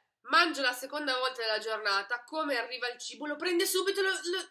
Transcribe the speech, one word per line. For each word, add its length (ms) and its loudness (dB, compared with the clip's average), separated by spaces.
Mangio 340 4
la 120 2
seconda 440 -4
volta 240 -2
della 180 0
giornata, 640 0
come 340 -2
arriva 320 -4
il 80 -8
cibo, 280 -10
lo 100 -4
prende 300 2
subito, 360 2
lo, 80 4
lo, 420 -2